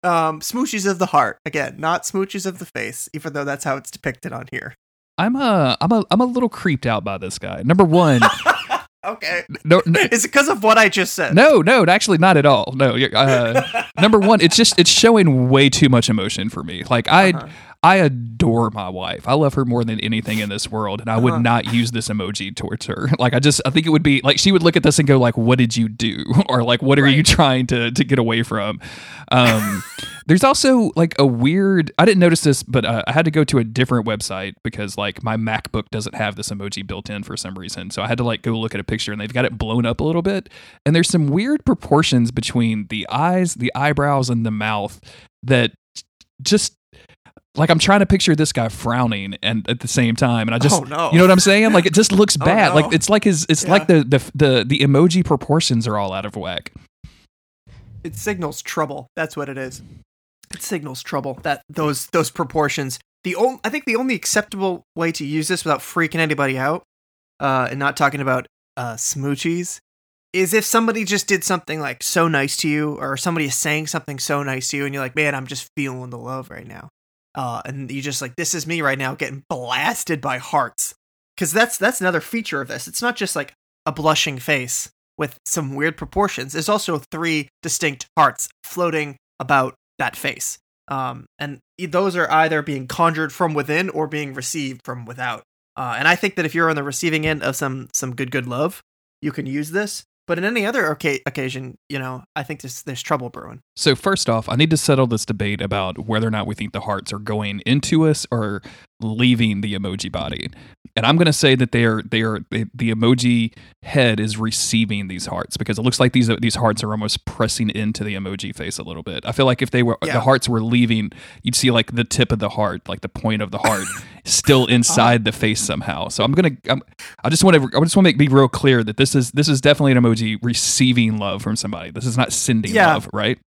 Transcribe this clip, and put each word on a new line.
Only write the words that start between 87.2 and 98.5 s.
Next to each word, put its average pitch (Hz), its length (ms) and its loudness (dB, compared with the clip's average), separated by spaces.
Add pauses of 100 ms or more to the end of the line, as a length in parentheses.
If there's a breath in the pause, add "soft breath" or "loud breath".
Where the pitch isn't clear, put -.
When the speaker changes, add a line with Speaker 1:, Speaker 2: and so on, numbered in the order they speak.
Speaker 1:
distinct 151 440 -6 (120)
hearts 143 300 0 (160)
floating 156 540 -4 (220)
about 131 340 0 (260)
that 123 180 -4
face. - 400 -8 (320)
Um, 127 360 -8 (140)
and 143 200 -10 (180)
e-, 180 80 -8
those 180 320 -2
are 170 120 0
either 156 320 2
being 139 260 -6
conjured 160 440 0
from 165 220 -2
within 151 360 -2
or 151 180 -6
being 147 260 -8
received 131 500 -8
from 123 220 -12
without. 120 380 -8 (340)
Uh, 120 200 -6
and 143 100 0
I 175 80 4
think 190 200 -6
that 175 100 -4
if 143 100 -6
you're 165 140 0
on 156 60 -2
the 143 80 -6
receiving 156 420 -4
end 156 180 -2
of 131 120 -4
some, 131 380 -8
some 127 220 -8
good, 127 160 -8
good 127 160 -6
love, 143 340 -6 (400)